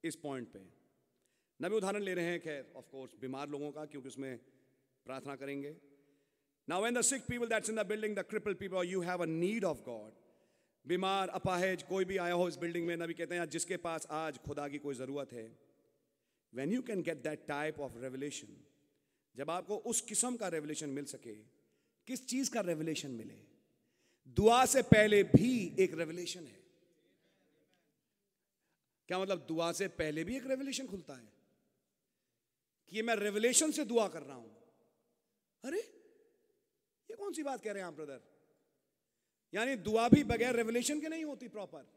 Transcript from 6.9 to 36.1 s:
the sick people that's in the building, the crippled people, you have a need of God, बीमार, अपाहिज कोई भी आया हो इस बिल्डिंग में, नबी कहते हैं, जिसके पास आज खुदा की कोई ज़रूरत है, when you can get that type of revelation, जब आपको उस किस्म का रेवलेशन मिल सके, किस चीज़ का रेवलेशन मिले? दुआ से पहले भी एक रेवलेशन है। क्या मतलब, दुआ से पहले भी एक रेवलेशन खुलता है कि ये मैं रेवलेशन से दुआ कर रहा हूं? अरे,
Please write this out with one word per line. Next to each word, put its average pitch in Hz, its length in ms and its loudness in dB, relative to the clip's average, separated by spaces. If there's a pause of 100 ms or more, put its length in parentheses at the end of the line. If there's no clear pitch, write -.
the - 120 2
sick 262 180 -6
people 240 180 -2
that's 214 240 0
in 214 100 -2
the 196 80 -4
building, 214 280 -2
the 185 140 -8
crippled 208 300 -4
people, 180 320 -2
you 180 120 0
have 180 140 -2
a 165 80 0
need 180 320 0
of 170 140 0
God, 110 360 -12 (760)
बीमार, 190 420 2
अपाहिज 185 540 0
कोई 190 220 0
भी 190 120 -4
आया 175 160 0
हो 175 140 4
इस 156 80 -4
बिल्डिंग 170 320 -2
में, 170 100 -2
नबी 165 160 -4
कहते 170 220 -4
हैं, 170 140 -2
जिसके 165 280 -4
पास 165 340 -6
आज 156 260 -4
खुदा 143 300 -6
की 143 100 -8
कोई 143 180 -4
ज़रूरत 135 380 -8
है, 117 260 -14 (960)
when 160 220 0
you 247 120 -6
can 190 140 -2
get 165 200 -2
that 151 140 -4 (140)
type 147 280 -4
of 123 240 -8
revelation, 131 460 -8 (840)
जब 147 160 -6
आपको 185 260 -4
उस - 240 -2
किस्म 240 340 0
का 220 120 -4
रेवलेशन 151 420 -4
मिल 135 160 -6
सके, 120 300 -14 (720)
किस 247 200 -8
चीज़ 269 240 -2
का 233 100 -2
रेवलेशन 156 500 -2
मिले? 113 280 -12 (880)
दुआ 226 380 8
से 247 160 6
पहले 208 420 10
भी 208 560 6
एक 185 140 6
रेवलेशन 170 500 -6
है। 104 160 -18 (2500)
क्या 180 120 0
मतलब, 190 280 0
दुआ 165 240 2
से 190 160 0
पहले 156 360 -2
भी 233 140 -4
एक 240 100 -8
रेवलेशन 262 400 -2
खुलता 175 260 -10
है 117 240 -20 (1500)
कि 180 60 -12
ये 220 60 0
मैं 226 140 2
रेवलेशन 214 560 4
से 302 140 0
दुआ 220 220 4
कर 165 140 -8
रहा 135 140 -14
हूं? 113 140 -18 (1120)
अरे, 311 160 -2 (1300)